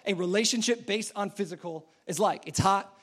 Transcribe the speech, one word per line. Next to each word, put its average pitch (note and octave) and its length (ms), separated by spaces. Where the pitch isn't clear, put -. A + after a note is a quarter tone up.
a G3+ 80
relationship G#3+ 760
based G#3+ 280
on G3+ 140
physical E3+ 580
is E3 120
like. F#3+ 280
It's D3 120
hot, G3 320